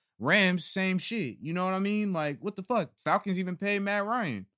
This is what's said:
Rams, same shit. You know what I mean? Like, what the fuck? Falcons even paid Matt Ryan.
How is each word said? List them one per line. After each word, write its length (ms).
Rams, 460
same 340
shit. 420
You 120
know 120
what 100
I 40
mean? 340
Like, 280
what 160
the 60
fuck? 280
Falcons 340
even 180
paid 240
Matt 260
Ryan. 400